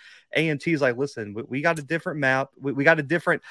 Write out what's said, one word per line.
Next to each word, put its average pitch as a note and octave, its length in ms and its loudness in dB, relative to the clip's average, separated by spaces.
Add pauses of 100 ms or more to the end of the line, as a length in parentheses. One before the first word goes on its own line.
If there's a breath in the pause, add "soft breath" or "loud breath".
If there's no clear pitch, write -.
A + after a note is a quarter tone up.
(340 loud breath)
A D#3 140 2
and D3 120 -2
T E3+ 120 0
is C#3+ 100 2
like, B2 160 2
"Listen, A#2 340 -6
we, A2 100 -6
we C3 200 -6
got E3 160 0
a D3 40 -8
different D#3 380 -6
map. C3 380 2
We, C3+ 140 -4
we C#3 120 -2
got D#3+ 140 6
a D3+ 40 0
different D#3 480 0